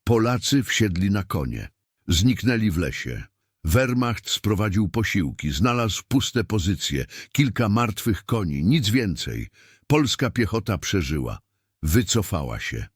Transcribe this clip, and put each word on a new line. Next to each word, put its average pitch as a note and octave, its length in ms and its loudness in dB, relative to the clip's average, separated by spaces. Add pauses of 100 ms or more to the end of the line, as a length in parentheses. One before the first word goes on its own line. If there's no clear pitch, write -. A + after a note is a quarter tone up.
Polacy A#2+ 580 2
wsiedli G2 480 0
na G2+ 140 0
konie. A#1 440 -4 (400)
Zniknęli A2 640 2
w D#2+ 80 -2
lesie. C2+ 440 -4 (420)
Wehrmacht B2 640 2
sprowadził G#2 580 0
posiłki, D#2+ 640 -2
znalazł A#2 580 0
puste A#2+ 360 0
pozycje, D#2+ 600 -2 (260)
kilka B2 360 2
martwych A2 560 0
koni, F2+ 400 -2
nic C#3+ 240 4
więcej. D#2 600 -2 (380)
Polska C#3 440 2
piechota A2 480 -2
przeżyła. C2+ 600 -2 (440)
Wycofała D#2 760 0
się. A1 360 -8